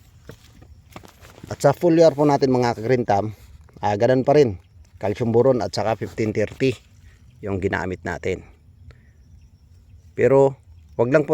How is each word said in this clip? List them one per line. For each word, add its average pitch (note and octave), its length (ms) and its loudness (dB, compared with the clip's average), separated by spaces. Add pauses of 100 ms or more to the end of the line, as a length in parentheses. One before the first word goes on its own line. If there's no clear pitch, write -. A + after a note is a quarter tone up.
(1500)
At - 100 -12
sa C#3 140 2
foliar E3 400 4
po C#3 100 -2
natin C#3 300 2
mga A#2+ 240 0
ka-green A#2+ 260 0
thumb, G#2 300 -2 (480)
ah, G#2 160 -2
ganun B2 240 2
pa C#3 160 2
rin. A2+ 240 2 (400)
Calcium A2 320 -4
boron A#2+ 320 2
at F#2+ 80 -8
saka A2 240 -2
fifteen G#2+ 340 -6
thirty A2+ 460 -2 (640)
yung G2 160 -6
ginamit F2+ 480 -6
natin. F2 400 -8 (1700)
Pero C3+ 400 4 (460)
wag A#2+ 100 0
lang D#3 140 2
po D#3 100 -4